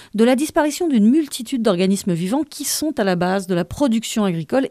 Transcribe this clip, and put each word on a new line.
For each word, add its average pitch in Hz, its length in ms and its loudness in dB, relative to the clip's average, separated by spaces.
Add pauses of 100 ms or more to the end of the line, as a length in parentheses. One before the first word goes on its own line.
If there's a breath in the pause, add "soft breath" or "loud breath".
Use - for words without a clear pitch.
(140)
de 208 100 2
la 254 120 6
disparition 302 520 0
d'une 226 220 4
multitude 277 520 0
d'organismes 190 520 0
vivants 185 300 -2
qui - 200 -12
sont - 360 -4
à 214 40 0
la 185 120 0
base 185 300 -2
de 190 80 -4
la 175 120 0
production 226 580 -2
agricole 185 480 -2